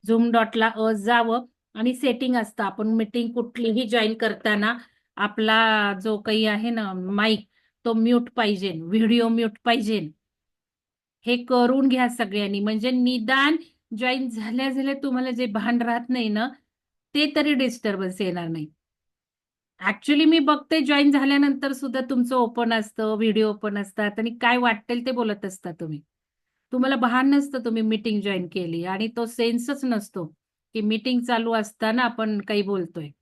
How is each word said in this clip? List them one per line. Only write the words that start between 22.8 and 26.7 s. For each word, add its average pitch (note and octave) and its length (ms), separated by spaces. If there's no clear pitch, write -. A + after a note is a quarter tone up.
व्हिडिओ G#3+ 340
ओपन G#3 280
असतात G#3 400
आणि A3+ 120
काय B3 180
वाटेल A#3+ 480
ते C4 60
बोलत A3 320
असता F#3 280
तुम्ही. D#3 280